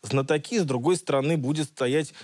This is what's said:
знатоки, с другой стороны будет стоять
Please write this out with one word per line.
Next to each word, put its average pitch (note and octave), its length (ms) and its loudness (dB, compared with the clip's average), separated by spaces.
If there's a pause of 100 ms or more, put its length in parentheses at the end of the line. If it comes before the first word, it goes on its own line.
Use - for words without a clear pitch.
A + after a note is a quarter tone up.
знатоки, D3 560 0
с F3+ 60 2
другой C3+ 320 2
стороны C#3+ 380 0
будет D3 320 -2
стоять C#3 460 -2 (100)